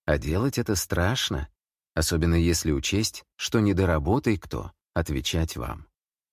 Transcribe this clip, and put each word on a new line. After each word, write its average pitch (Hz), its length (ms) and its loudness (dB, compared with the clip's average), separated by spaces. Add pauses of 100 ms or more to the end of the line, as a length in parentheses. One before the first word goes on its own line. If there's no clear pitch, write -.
А 73 140 2
делать 95 400 0
это 113 180 0
страшно, 87 720 -2 (460)
особенно 82 400 2
если 82 360 2
учесть, 95 540 -2 (120)
что - 240 0
недоработай 95 760 2
кто, - 360 -8 (200)
отвечать 80 640 -2
вам. 57 300 -8 (460)